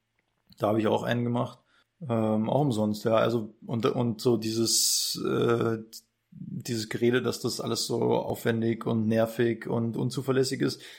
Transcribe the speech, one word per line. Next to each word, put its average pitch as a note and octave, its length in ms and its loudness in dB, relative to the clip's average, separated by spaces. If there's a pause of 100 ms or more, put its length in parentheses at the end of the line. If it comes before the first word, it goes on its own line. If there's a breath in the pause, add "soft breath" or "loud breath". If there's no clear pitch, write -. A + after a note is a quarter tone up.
(580)
Da G#2+ 100 0
habe G#2+ 120 2
ich G#2+ 60 2
auch A2 160 2
einen A#2+ 220 0
gemacht. A#2+ 340 -4 (500 soft breath)
Ähm, A2 420 2
auch C3 120 2
umsonst, G#2+ 420 0
ja. A2+ 120 2
Also, A2+ 380 2 (120)
und, A#2 200 0
und A#2+ 340 0
so A#2+ 160 4
dieses, - 880 0
äh, A#2 540 0 (520)
dieses - 580 -8
Gerede, A#2+ 340 2
dass A#2 180 -2
das A2+ 200 -4
alles A#2 260 -2
so A#2+ 140 -2
aufwendig A#2 840 0
und A2+ 200 0
nervig A2+ 600 2
und A#2 280 -2
unzuverlässig C3 640 0
ist, C3+ 220 -2 (160 loud breath)